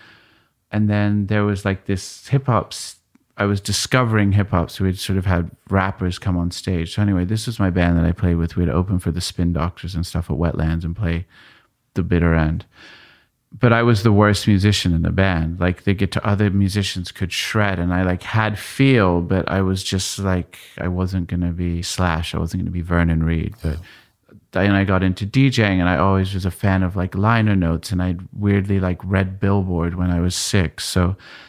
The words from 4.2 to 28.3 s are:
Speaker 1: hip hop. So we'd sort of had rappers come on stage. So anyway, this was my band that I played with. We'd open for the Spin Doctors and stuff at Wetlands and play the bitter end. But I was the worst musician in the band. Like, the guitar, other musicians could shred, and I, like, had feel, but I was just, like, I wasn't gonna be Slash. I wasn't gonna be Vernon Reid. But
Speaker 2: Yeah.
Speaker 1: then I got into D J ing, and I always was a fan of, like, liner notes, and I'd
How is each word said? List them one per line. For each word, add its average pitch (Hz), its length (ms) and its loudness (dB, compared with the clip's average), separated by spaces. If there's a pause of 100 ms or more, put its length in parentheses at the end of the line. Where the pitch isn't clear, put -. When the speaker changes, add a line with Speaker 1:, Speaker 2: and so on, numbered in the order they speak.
Speaker 1:
hip 98 180 2
hop. 87 200 0
So - 140 -4
we'd 92 140 0
sort 95 200 -2
of 92 80 -2
had 87 240 0 (180)
rappers 95 500 0
come 90 200 -2
on 87 120 0
stage. 85 440 -4
So 104 80 0
anyway, 95 240 2
this 110 200 -4
was 113 140 -6
my 95 80 2
band 87 300 2
that 85 80 2
I 82 60 2
played 85 240 0
with. 85 200 -4
We'd 87 140 0
open 90 280 0
for 87 120 -2
the 80 100 -4
Spin 87 320 -2
Doctors 85 420 -4
and 85 120 -4
stuff 82 240 -6
at 69 80 -4
Wetlands 82 460 -2
and 82 120 -6
play 85 300 -4 (680)
the 95 100 -2
bitter 85 320 2
end. 80 300 0 (880)
But 117 200 2
I 117 80 4
was 117 200 4
the 113 100 4
worst 104 340 4
musician 98 480 4
in 82 80 2
the 82 80 0
band. 87 500 0
Like, 90 240 -2
the 101 80 2
guitar, 95 320 -2
other 101 240 2
musicians 95 640 0
could 90 220 -6
shred, 101 440 -2
and 87 140 0
I, 90 100 0
like, 90 200 -2
had 107 360 -2
feel, 107 600 2
but 90 260 -2
I 95 140 0
was 95 240 0
just, - 340 -4
like, 92 400 -4 (200)
I 90 100 -4
wasn't 90 400 -2
gonna 87 240 -2
be 87 300 -4
Slash. 87 520 -2
I 82 40 -4
wasn't 82 240 -4
gonna 87 80 -4
be 87 100 -4
Vernon 85 440 2
Reid. 80 380 -2
But 80 160 -4
Speaker 2:
Yeah. - 600 -20 (140)
Speaker 1:
then 98 200 2
I 98 120 2
got 95 180 2
into 92 240 0
D 135 240 4
J 107 200 2
ing, 92 100 2
and 87 100 2
I 85 80 2
always 95 340 2
was 95 140 -4
a 90 40 0
fan 95 320 2
of, 92 140 -2
like, 90 180 -2
liner 107 400 2
notes, 82 380 0
and 90 100 0
I'd 90 200 -2 (100)